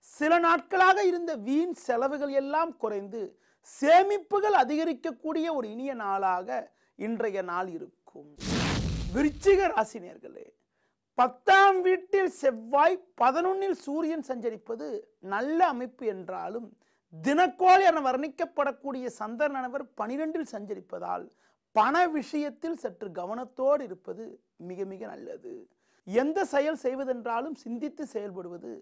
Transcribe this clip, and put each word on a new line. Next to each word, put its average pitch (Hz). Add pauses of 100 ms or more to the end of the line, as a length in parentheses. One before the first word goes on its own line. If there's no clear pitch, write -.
சில 320
நாட்களாக 370 (120)
இருந்த 339 (120)
வீண் 311 (100)
செலவுகள் 277
எல்லாம் 302
குறைந்து, 208 (460)
சேமிப்புகள் 392
அதிகரிக்கக்கூடிய 311 (120)
ஒரு 226
இனிய 262
நாளாக 196 (400)
இன்றைய 208 (100)
நாள் 185
இருக்கும். - (840)
விருச்சிக 359
ராசி 220
நேர்களே, - (720)
பத்தாம் 381 (100)
வீட்டில் 370
செவ்வாய், 277 (240)
பதினொன்னில் 359
சூரியன் 311
சஞ்சரிப்பது 226 (460)
நல்ல 269 (140)
அமைப்பு 247
என்றாலும், 185 (480)
தினக்கோள் 359
என 320
வர்ணிக்கப்படக்கூடிய 269 (120)
சந்திரனானவர் 254 (160)
பனிரெண்டில் 311
சஞ்சரிப்பதால் 190 (520)
பண 226 (220)
விஷயத்தில் 294
சற்று 202 (100)
கவனத்தோடு 254
இருப்பது 185 (460)
மிக 185
மிக 190
நல்லது. - (540)
எந்த 269 (140)
செயல் 285
செய்வதென்றாலும் 254
சிந்தித்து 240
செயல்படுவது 175